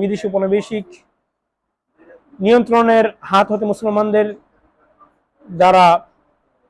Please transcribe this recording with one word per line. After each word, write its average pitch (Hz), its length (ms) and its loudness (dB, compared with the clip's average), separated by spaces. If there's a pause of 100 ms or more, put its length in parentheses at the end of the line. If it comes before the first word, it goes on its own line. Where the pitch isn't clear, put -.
বিদেশি 202 260 -4
উপনিবেশিক 196 600 -4 (1500)
নিয়ন্ত্রণের 226 640 2 (140)
হাত 196 320 0
হতে 214 120 -4
মুসলমানদের 208 640 -2 (1200)
দ্বারা, 180 400 4 (840)